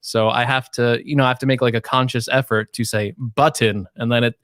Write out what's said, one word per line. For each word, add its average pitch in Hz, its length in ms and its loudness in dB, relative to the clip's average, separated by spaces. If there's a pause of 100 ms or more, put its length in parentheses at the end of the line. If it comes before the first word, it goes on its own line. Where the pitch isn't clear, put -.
So 110 280 0
I 123 160 0
have 131 260 -2
to, 120 320 0
you 147 120 -4
know, 139 100 4
I - 20 4
have 127 120 0
to 131 60 -6
make, 131 160 2
like, 120 120 2
a 113 80 0
conscious 127 500 -2
effort 117 420 0
to 120 100 -4
say 107 340 -4
button. 113 800 0
And 117 160 -4
then 120 120 2
it 117 200 -2